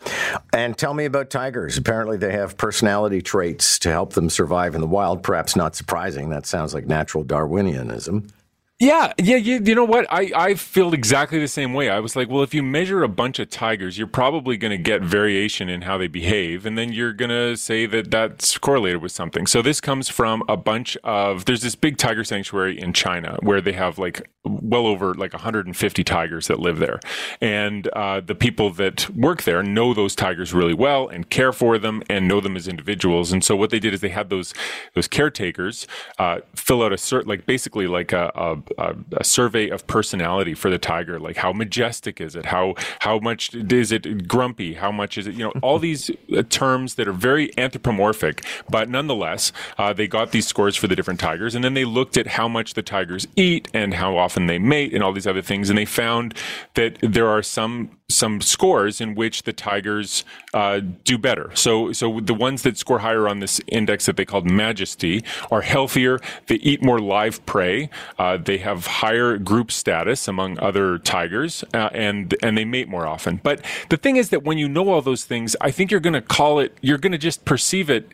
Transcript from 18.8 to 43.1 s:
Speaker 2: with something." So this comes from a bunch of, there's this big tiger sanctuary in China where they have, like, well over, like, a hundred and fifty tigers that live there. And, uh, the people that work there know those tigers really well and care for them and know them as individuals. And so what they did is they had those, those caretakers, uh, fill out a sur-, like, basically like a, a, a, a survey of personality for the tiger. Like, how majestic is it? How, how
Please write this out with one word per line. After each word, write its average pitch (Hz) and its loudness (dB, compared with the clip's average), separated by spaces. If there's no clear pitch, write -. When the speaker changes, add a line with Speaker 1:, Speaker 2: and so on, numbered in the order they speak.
Speaker 2:
with 82 -8
something." - -4
So 117 4
this 143 2
comes 135 -4
from 113 0
a 107 0
bunch 110 -2
of, 101 0
there's 120 2
this 117 -4
big 151 0
tiger 113 0
sanctuary 98 -2
in 87 -4
China 87 -2
where 98 4
they 95 0
have, 90 -2
like, 90 -6
well 113 0
over, 98 0
like, 92 -6
a 87 -12
hundred 107 -2
and 87 -10
fifty 95 0
tigers 82 -2
that - 0
live 85 0
there. 73 -2
And, 104 -2
uh, 98 -2
the 92 -6
people 113 2
that 92 -2
work 156 2
there 87 4
know 113 2
those 101 0
tigers 90 -2
really 85 4
well 135 2
and 87 -10
care 131 4
for 117 4
them 110 -2
and 95 2
know 101 4
them 95 -4
as 87 -8
individuals. 87 0
And 92 2
so 107 2
what 107 2
they 113 2
did 101 0
is 95 -6
they 101 -2
had 95 -4
those, 92 -4
those 87 0
caretakers, 110 -2
uh, 87 0
fill 123 2
out 107 4
a 95 0
sur-, - 0
like, 98 -4
basically 117 0
like 87 0
a, 87 2
a, 82 -2
a, 82 -2
a - -2
survey 110 2
of - -8
personality 92 0
for 95 0
the 90 2
tiger. 85 -4
Like, 80 -10
how 92 0
majestic 113 -4
is 80 -10
it? 80 -10
How, 92 0
how 107 0